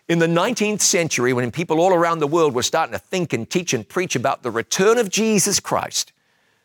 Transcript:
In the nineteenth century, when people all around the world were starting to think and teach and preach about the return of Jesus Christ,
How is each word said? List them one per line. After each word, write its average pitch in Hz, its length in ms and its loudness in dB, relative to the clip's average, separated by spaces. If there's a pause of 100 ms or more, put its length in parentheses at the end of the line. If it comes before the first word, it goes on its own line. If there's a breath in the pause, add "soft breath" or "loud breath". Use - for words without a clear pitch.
In 170 120 2
the 165 80 4
nineteenth 208 560 0
century, 131 500 0
when 123 160 -2
people 160 300 -2
all 185 120 4
around 170 280 2
the 147 80 0
world 156 260 2
were 120 80 0
starting 143 320 -2
to 98 60 -6
think - 340 -4
and 113 160 -4
teach 180 240 -2
and 113 160 -4
preach 180 260 -4
about 135 280 -2
the 120 80 -4
return 190 480 2
of 208 100 0
Jesus 208 500 0
Christ, - 540 -4 (520)